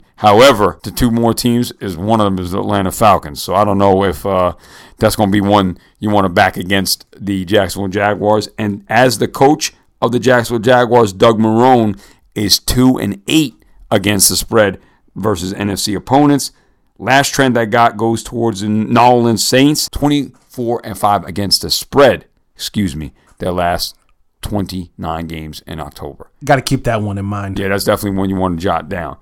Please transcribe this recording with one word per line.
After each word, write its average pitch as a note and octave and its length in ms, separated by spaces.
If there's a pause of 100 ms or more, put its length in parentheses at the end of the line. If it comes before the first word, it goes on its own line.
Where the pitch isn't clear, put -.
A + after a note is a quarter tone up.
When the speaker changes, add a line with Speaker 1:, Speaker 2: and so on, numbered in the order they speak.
(180)
Speaker 1:
However, G#2 640
the G2+ 80
two B2 180
more A2+ 240
teams A#2+ 380 (100)
is, F#2+ 160
one G#2+ 240
of G#2 40
them G2 120
is F2+ 140
the G2 80
Atlanta G2+ 320
Falcons. F2 500
So F2+ 140
I G#2 100
don't G2 140
know G2 240
if, F#2 200
uh, F#2 300 (460)
that's G#2+ 160
gonna G2+ 160
be G#2 100
one G2 380 (180)
you G#2+ 140
wanna G2 180
back F#2 280
against F#2+ 500 (120)
the G2 240
Jacksonville G2 440
Jaguars. G#2 680
And G#2 320
as A#2+ 300
the A#2+ 100
coach - 460 (260)
of B2 120
the A#2+ 80
Jacksonville A#2+ 420
Jaguars, A#2+ 500
Doug G#2+ 280
Marrone, A2 600 (360)
is A#2 240
two B2+ 400
and G#2 280
eight D3 280 (340)
against G2+ 400
the F#2 60
spread G#2 440 (360)
versus F#2+ 380
N G2+ 180
F F#2+ 80
C G#2 160
opponents. C#3+ 560 (480)
Last C3+ 340
trend C3 240
I A#2 80
got A2+ 320
goes A2+ 260
towards A#2 380
the G#2+ 80
New G#2+ 320
Orleans A#2+ 420
Saints, C#3+ 460
twenty-four B2+ 920
and G#2 120
five G2+ 300
against F#2+ 380
the E2 80
spread, B2+ 560 (260)
excuse F#2 420
me, D2+ 180 (260)
their F2+ 120
last F2 460 (440)
twenty-nine F2+ 880
games D#2+ 380
in D#2+ 140
October. C#2+ 500 (140)
Speaker 2:
Gotta C#3 180
keep C3 220
that A2+ 180
one G2+ 160
in G2 80
mind. G2+ 320
Speaker 1:
Yeah, G2 120
that's G2 160
definitely G2+ 340
one F#2+ 100
you F#2+ 60
wanna F#2 220
jot E2 320
down. E2 320